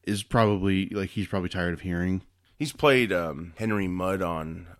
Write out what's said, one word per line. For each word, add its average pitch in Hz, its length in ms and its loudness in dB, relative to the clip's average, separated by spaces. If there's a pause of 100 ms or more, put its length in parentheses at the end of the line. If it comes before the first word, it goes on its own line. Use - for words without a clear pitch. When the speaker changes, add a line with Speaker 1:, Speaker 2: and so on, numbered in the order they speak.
Speaker 1:
is 101 200 -2
probably, 98 680 2
like, 98 200 -4
he's 101 180 -4
probably 90 220 -2
tired 87 240 -2
of 80 80 -8
hearing. 90 400 0 (380)
Speaker 2:
He's 151 120 -4
played, 127 400 4
um, 82 460 -2
Henry 107 300 0
Mudd 92 340 0
on, 82 460 -4 (120)